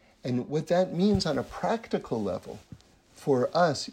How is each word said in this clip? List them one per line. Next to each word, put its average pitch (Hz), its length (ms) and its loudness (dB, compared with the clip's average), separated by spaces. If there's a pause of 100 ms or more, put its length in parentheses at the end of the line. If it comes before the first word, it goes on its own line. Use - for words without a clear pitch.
(240)
And 123 240 -4
what 151 200 -4
that 180 260 2
means 190 320 2
on 139 120 0
a 120 40 -2
practical 185 800 -4
level - 360 -6 (640)
for 127 340 2
us, 165 360 4